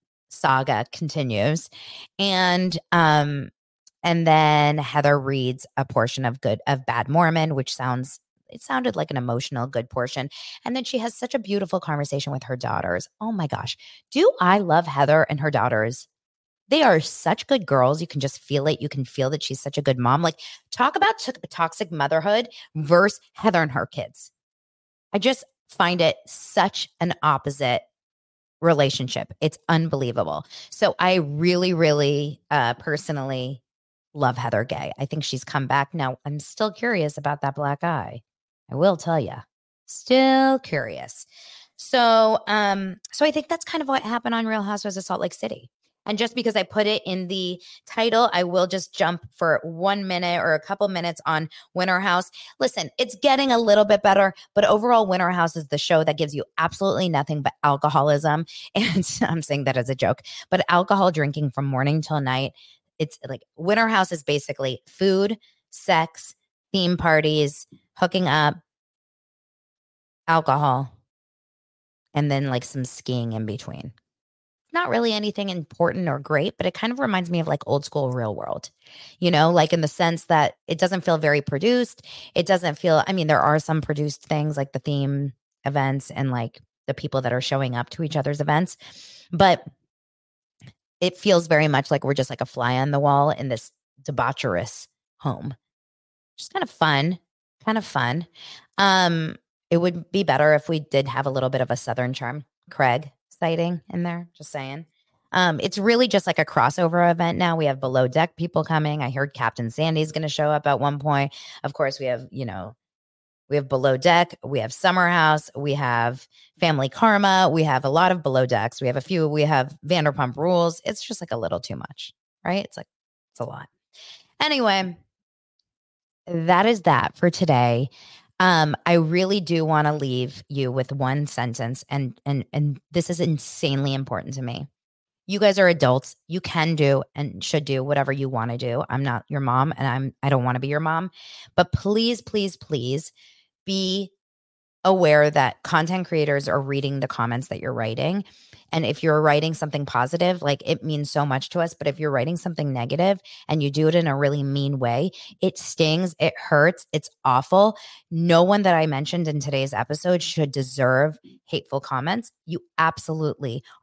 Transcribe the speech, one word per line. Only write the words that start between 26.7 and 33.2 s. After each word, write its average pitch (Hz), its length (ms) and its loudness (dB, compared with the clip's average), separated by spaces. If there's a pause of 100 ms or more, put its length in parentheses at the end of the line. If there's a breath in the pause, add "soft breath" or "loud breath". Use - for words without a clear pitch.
an 170 220 -2
opposite 139 640 0 (760)
relationship. 139 720 2 (100)
It's 156 180 -2 (100)
unbelievable. 127 800 -2 (240 loud breath)
So - 260 2
I 185 200 2
really, 175 580 0
really, 147 760 2
uh, 123 240 2
personally 135 880 -6 (540)